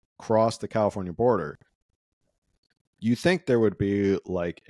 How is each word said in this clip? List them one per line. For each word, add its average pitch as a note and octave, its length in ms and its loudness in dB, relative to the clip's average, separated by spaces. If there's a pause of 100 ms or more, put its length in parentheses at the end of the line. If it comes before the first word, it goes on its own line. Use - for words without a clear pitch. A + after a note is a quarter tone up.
(200)
crossed A2 420 0
the G2+ 60 -10
California G2 460 -2
border, G#2 440 0 (1400)
you A#2 160 0
think F3 300 0
there A#2+ 140 4
would G#2 180 2
be, G2 480 0
like, F2 440 -6